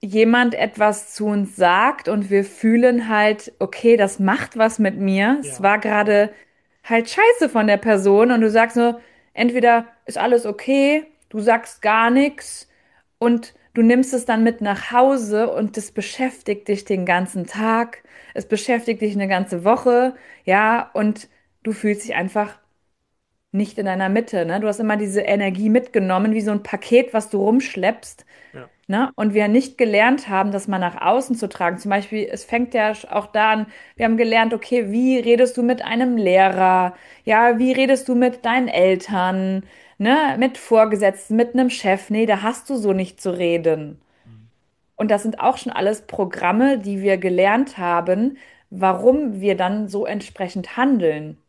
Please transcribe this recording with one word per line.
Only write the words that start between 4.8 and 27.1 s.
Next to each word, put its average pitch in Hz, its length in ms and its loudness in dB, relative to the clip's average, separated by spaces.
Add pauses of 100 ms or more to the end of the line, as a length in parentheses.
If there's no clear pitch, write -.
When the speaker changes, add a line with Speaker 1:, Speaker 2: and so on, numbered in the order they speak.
Speaker 1:
mir. 196 440 0
Es - 160 -12
Speaker 2:
Ja. 196 60 -8
Speaker 1:
war 202 160 4
gerade 208 520 2 (520)
halt 233 260 -2
scheiße 453 400 4
von 214 160 0
der 202 120 4
Person 202 540 4
und 233 100 2
du 220 80 2
sagst 226 280 2
nur, 233 240 0 (320)
entweder 233 540 2 (180)
ist - 140 -10
alles 240 260 2
okay, 277 600 0 (240)
du 214 100 -8
sagst 233 420 -2
gar 226 300 2
nix 285 580 -2 (480)
und 233 380 -2 (180)
du 233 80 0
nimmst 247 320 4
es 240 120 -4
dann 226 180 0
mit 226 180 0
nach 202 300 -6
Hause 233 600 2
und 214 260 -4
das 208 140 -12
beschäftigt 214 760 -8
dich 202 180 -4
den 185 200 -4
ganzen 180 420 -2
Tag, 226 560 -4 (320)
es - 120 -10
beschäftigt 226 540 -2
dich 208 140 -2
eine 196 120 -2
ganze 185 360 -2
Woche, 247 520 2 (280)
ja, 214 500 2
und 214 340 -2 (360)
du 220 80 -6
fühlst 208 320 -4
dich - 120 -8
einfach 208 440 -4 (960)
nicht 202 220 -4
in 202 80 -6
deiner 190 240 -2
Mitte, 208 360 -2
ne? 175 140 -4
Du 214 80 -4
hast 208 120 -4
immer 214 180 -2
diese 202 240 -2
Energie 202 480 -2
mitgenommen, 214 640 0
wie 220 80 -2
so 208 100 -2
ein 202 100 -2
Paket, 233 520 0